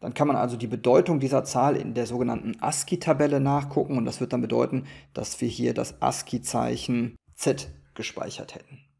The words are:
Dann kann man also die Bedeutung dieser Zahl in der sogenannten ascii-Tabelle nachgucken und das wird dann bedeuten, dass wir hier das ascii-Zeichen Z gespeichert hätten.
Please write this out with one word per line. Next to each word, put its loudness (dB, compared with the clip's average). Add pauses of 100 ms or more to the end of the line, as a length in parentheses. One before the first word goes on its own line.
Dann -8
kann 2
man 2
also 0
die -4
Bedeutung 4
dieser 2
Zahl 2
in -4
der -2
sogenannten -2
ascii-Tabelle 2
nachgucken 2
und 0
das -4
wird -4
dann 0
bedeuten, 0 (260)
dass -8
wir 0
hier 0
das -4
ascii-Zeichen -2 (180)
Z -2 (260)
gespeichert -10
hätten. -20 (220)